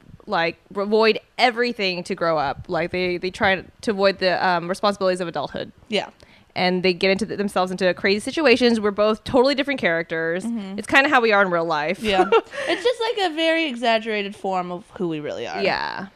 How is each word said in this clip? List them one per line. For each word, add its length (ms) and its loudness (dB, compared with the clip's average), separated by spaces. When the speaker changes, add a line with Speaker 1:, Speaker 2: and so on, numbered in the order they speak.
Speaker 1:
like, 300 0
avoid 460 2
everything 680 0
to 100 -6
grow 240 0
up. 300 -4
Like, 220 -2
they, 280 -2
they 120 -4
try 320 0
to 80 -2
avoid 280 2
the, 260 2
um, 240 0
responsibilities 520 0
of 80 -4
adulthood. 420 -8
Speaker 2:
Yeah. 200 -4
Speaker 1:
And 260 0
they 120 4
get 160 2
into 160 0
th-, 100 -8
themselves 340 -2
into 240 0
crazy 260 0
situations. 600 4
We're 100 0
both 340 0
totally 300 4
different 260 -2
characters. 640 -2
Speaker 2:
Mm-hmm. 340 -8
Speaker 1:
It's 80 -10
kinda 240 4
how 100 4
we 120 2
are 100 6
in 80 2
real 160 0
life. 360 -2
Speaker 2:
Yeah. 220 2
Speaker 1:
<laughs> 220 -8
Speaker 2:
It's 140 -2
just, 180 0
like, 300 -2
a 40 -10
very 320 0
exaggerated 680 -2
form 380 -4
of 120 -10
who 120 -2
we 120 -4
really 260 -8
are. 160 -6
Speaker 1:
Yeah. 540 -4